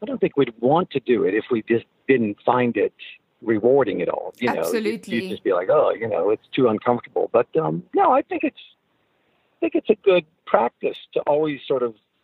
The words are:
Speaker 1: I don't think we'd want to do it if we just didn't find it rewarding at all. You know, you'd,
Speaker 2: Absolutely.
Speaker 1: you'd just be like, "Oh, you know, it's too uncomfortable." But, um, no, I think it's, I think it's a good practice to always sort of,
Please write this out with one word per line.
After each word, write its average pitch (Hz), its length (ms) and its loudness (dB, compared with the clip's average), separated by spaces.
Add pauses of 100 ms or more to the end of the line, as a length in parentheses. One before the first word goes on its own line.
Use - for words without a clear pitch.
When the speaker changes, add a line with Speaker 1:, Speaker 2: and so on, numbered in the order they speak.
Speaker 1:
I 220 40 -10
don't 269 140 -8
think - 160 -2
we'd 131 240 0
want 156 300 2
to 135 100 -4
do 107 240 0
it 92 100 0
if 107 160 0
we 113 120 -2
just 117 220 0 (240)
didn't 117 360 2
find 123 320 2
it 95 160 0 (500)
rewarding 110 600 2
at 82 60 -4
all. - 300 -6
You 120 100 -2
know, - 60 0
you'd, 82 60 -4
Speaker 2:
Absolutely. 214 560 -4
Speaker 1:
you'd 95 140 -4
just 95 140 -8
be 98 80 2
like, 92 180 -2
"Oh, 127 220 2
you - 160 -6
know, 87 220 0
it's - 240 -4
too 127 140 4
uncomfortable." 107 640 -2
But, 117 240 2
um, 160 260 -2 (120)
no, 349 180 4
I 277 100 2
think 339 220 -6
it's, - 160 -6 (960)
I - 40 -18
think 330 140 -2
it's - 160 0
a 214 120 2
good 180 220 4 (220)
practice - 500 -2 (180)
to - 60 -2
always 147 460 -2
sort 131 160 0
of, 117 120 -2 (300)